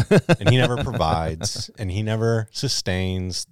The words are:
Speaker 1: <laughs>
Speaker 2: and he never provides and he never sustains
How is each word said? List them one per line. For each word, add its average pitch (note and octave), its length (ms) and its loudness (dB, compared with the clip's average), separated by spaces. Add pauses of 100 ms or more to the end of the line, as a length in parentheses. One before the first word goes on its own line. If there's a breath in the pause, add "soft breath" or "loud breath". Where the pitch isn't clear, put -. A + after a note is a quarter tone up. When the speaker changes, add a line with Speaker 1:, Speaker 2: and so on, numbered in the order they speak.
(200)
Speaker 1:
<laughs> - 180 2
Speaker 2:
and - 100 -2
he B2+ 80 4
never B2 280 2
provides D#2+ 920 -2
and F#2+ 140 -6
he G#2 140 -2
never A2 480 0
sustains F#2 1000 -2